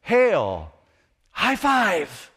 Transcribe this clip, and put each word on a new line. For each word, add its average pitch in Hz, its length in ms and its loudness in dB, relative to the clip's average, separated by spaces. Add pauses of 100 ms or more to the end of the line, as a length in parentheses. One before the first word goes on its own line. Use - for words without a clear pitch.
hail, 131 720 0 (580)
high 262 260 -2
five. 214 800 -2